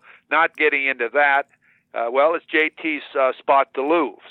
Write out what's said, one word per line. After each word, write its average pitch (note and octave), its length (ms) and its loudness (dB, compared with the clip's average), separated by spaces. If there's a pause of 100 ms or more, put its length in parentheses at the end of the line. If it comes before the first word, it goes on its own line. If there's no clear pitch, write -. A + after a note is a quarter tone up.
(300)
not D#3 260 0
getting C#3+ 300 0
into B2 260 -4
that, C#3+ 340 2 (460)
uh, A#2 180 -4
well, C#3+ 220 2
it's D#3+ 120 -8
J D#3 240 0
T's, D3+ 340 -8 (100)
uh, C3 240 0
spot C#3 380 0
to C3 80 -4
lose. D3 340 0 (140)